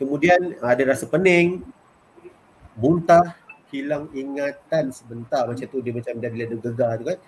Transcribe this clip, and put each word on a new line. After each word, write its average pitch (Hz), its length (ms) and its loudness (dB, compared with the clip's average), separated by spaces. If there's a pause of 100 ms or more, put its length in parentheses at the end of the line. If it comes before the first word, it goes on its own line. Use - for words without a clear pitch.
kemudian 160 600 2
ada 123 260 2
rasa 135 220 0
pening, 175 500 4 (1160)
muntah, 170 580 4 (320)
hilang 147 440 -6
ingatan 139 840 -4
sebentar 117 500 -4
macam 120 240 -4
tu, 131 160 -6
dia 120 80 -4
macam 120 240 -6
dia, 117 160 -6
bila 117 160 -6
dia 113 120 -6
gegar 120 360 0
tu 113 120 -12
kan, 185 200 -6